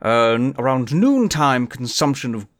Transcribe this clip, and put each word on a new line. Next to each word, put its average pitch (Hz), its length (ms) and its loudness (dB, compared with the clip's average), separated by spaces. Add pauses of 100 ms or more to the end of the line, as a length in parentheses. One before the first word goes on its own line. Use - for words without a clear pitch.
uh, 117 260 4
n-, 127 280 0
around 131 340 -2
noontime 151 760 2
consumption 127 680 -4
of, 104 140 -10 (120)